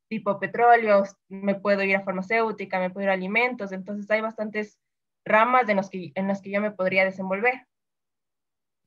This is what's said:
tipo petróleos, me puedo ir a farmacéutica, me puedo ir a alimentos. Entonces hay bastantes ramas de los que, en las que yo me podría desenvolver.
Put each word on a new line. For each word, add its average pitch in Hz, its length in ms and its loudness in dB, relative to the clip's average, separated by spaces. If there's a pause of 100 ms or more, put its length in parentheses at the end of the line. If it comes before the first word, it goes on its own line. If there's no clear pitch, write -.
tipo 202 320 -4
petróleos, 220 760 4 (120)
me 196 280 -2
puedo 196 280 0
ir 190 120 2
a 196 80 0
farmacéutica, 196 760 -2
me 185 100 -2
puedo 196 160 -8
ir 196 40 0
a 190 40 2
alimentos. 202 580 -2
Entonces 202 380 -10
hay 220 120 0
bastantes 214 580 -8 (460)
ramas 233 420 4
de 208 80 2
los 190 140 -2
que, 180 260 -10
en 190 120 -2
las 196 140 -2
que 196 100 -14
yo 202 100 0
me 208 100 -2
podría 190 340 0
desenvolver. 190 600 -2 (1200)